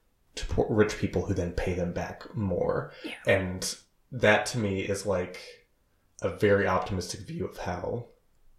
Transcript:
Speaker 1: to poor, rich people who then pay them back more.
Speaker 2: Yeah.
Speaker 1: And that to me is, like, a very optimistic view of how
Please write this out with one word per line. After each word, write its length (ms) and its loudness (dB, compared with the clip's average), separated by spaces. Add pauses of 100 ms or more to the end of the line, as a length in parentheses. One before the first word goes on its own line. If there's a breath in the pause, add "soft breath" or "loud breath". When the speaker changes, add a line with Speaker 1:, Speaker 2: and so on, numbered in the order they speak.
(360)
Speaker 1:
to 100 -4
poor, 240 2
rich 280 4
people 280 0
who 80 0
then 160 -2
pay 240 -2
them 180 -2
back 440 -8
more. 560 0 (120)
Speaker 2:
Yeah. 100 -8 (120 loud breath)
Speaker 1:
And 500 0 (360)
that 340 4
to 120 -4
me 240 0
is, 240 -4
like, 340 -2 (800)
a 80 -2
very 380 4
optimistic 540 -2
view 260 -6
of 120 -12
how 480 -4 (520)